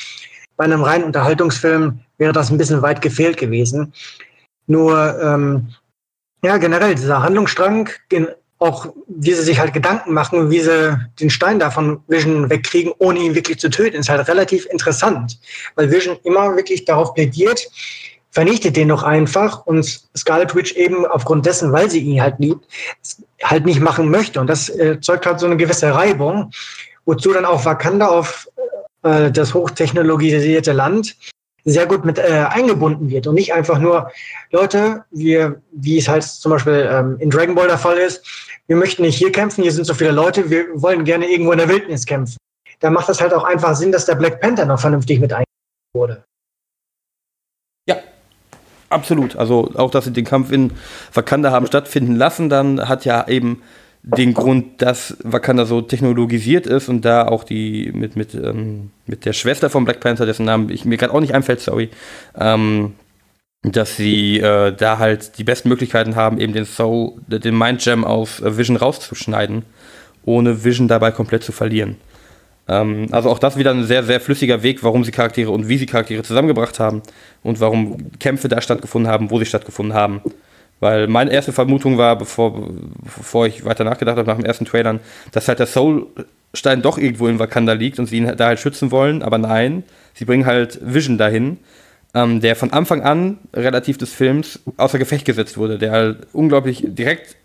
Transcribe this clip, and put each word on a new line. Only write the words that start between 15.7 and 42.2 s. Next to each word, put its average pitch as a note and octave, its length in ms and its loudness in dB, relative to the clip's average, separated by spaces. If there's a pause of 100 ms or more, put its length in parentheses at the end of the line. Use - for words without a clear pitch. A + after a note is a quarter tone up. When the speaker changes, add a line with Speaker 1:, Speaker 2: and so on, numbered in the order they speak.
Speaker 1:
weil D3 160 2
Vision F3+ 320 2
immer F#3+ 340 2
wirklich F#3+ 280 -2
darauf D#3+ 280 0
plädiert, E3 560 0 (640)
vernichtet E3+ 440 2
den D#3 120 4
doch C#3 140 2
einfach D#3 640 0
und - 500 -2
Scarlet E3 380 0
Witch F3+ 200 -2
eben F3 320 2
aufgrund D3+ 380 0
dessen, E3 260 0
weil F3 200 2
sie E3 100 0
ihn C#3 220 0
halt C3+ 160 0
liebt, D3 280 0 (760)
halt D#3 240 2
nicht D#3 140 4
machen D#3+ 300 2
möchte G3+ 300 0
und B2+ 60 0
das, D3+ 240 -2
äh, D#3 300 0
zeugt F3+ 260 -2
halt E3+ 120 0
so E3+ 80 0
eine F3 100 2
gewisse D#3 380 2
Reibung, F3 560 0 (540)
wozu F3 280 2
dann F#3 120 2
auch E3 200 0
Wakanda F#3 440 2
auf, E3+ 400 0 (540)
äh, D3+ 280 4
das D3+ 220 0
hochtechnologisierte D#3+ 1200 2
Land E3+ 440 0 (480)
sehr D#3+ 220 4
gut F3 180 0
mit, D#3+ 140 -2
äh, D#3 300 2
eingebunden D#3 600 0
wird B2+ 160 -4
und D3+ 80 0
nicht F#3+ 180 2
einfach D#3+ 260 2
nur, E3+ 320 2 (400)
"Leute, G3+ 600 0
wir", D#3+ 500 0 (100)
wie D3+ 280 -2
es C#3+ 100 0
halt D3+ 160 2
zum - 260 -4
Beispiel, C#3+ 400 2
ähm, C3 300 0
in D3+ 100 0
Dragon E3+ 240 2
Ball F3+ 140 4
der E3+ 100 2
Fall F3 200 2
ist, F3+ 260 -2 (420)
"wir E3 100 2
möchten F#3 260 2
nicht D#3+ 140 2
hier F#3 140 2
kämpfen, G3+ 320 0
hier F3 100 2
sind D#3+ 120 -2
so D#3 100 -2
viele D#3 160 2
Leute, E3+ 380 2
wir E3 240 2
wollen E3 320 0
gerne E3+ 260 0
irgendwo F3 220 2
in E3 60 4
der E3 100 2
Wildnis F#3 380 -2
kämpfen." C3 320 -4 (420)